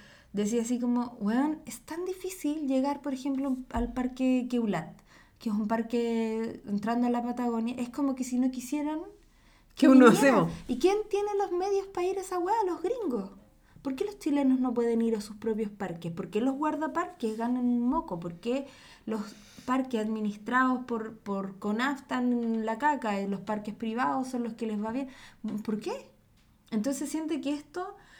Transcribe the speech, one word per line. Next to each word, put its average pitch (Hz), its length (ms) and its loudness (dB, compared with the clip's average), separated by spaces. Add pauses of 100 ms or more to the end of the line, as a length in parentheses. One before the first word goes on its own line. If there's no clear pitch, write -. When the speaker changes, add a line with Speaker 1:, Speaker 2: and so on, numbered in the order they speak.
(320)
Speaker 1:
decía 208 300 0
así 240 160 0
como, 240 420 0
"Weón, 269 460 2
es - 140 -14
tan 339 240 -8
difícil 311 640 -4
llegar, 269 340 0
por 277 120 -4
ejemplo, 269 420 -2 (160)
al 233 200 -2
Parque 254 560 0
Queulat", 202 480 -2 (420)
que - 100 -6
es 208 60 0
un 208 120 0
parque 226 1000 -2
entrando 226 400 0
a 240 40 4
la 240 120 0
Patagonia, 240 560 -2
es 247 100 -4
como 277 260 -2
que 262 100 -4
si 247 140 -2
no 262 120 2
quisieran 294 500 -4 (720)
Speaker 2:
Que - 120 6
Speaker 1:
que - 20 12
Speaker 2:
uno 254 220 12
Speaker 1:
viniera. 170 80 8 (180)
Speaker 2:
hacemos. 165 160 4 (160)
Speaker 1:
¿Y 247 100 -2
quién 392 180 4 (140)
tiene 415 180 0 (100)
los 381 140 0
medios 392 360 0
para 359 180 -2
ir 392 120 -2
a 370 40 -4
esa 370 160 -6
weá? 370 160 0 (120)
Los 339 160 -4
gringos. 277 480 -2 (520)
¿Por 269 120 -4
qué 392 100 -2
los - 140 -8
chilenos 277 420 4
no 254 120 0
pueden 233 300 2
ir 226 140 2
a 208 40 -2
sus - 160 -12
propios 214 340 -2
parques? 175 420 -8
¿Por 180 180 -8
qué 214 100 -2
los 269 160 2
guardaparques 302 800 -2
ganan 247 300 -2
un 240 220 2
moco? 240 300 0
¿Por 170 160 -8
qué 262 320 -4 (380)
los 214 160 -4 (440)
parques 254 360 0
administrados 240 840 0
por, 220 320 -6
por 196 400 -6
conaf 247 440 -2
están 247 300 0
en 226 340 0
la 226 120 -2
caca 254 420 0
y 196 80 -2
los 196 120 -2
parques 208 340 -6
privados 254 540 -2
son 240 160 -2
los 226 100 -6
que 233 120 -6
les 214 160 -4
va 220 100 -4
bien? 262 160 -4 (560)
¿Por 214 160 -2
qué? - 300 -8 (640)
Entonces 269 380 -2
siente 311 300 -4
que 277 140 -2
esto 359 400 -8 (240)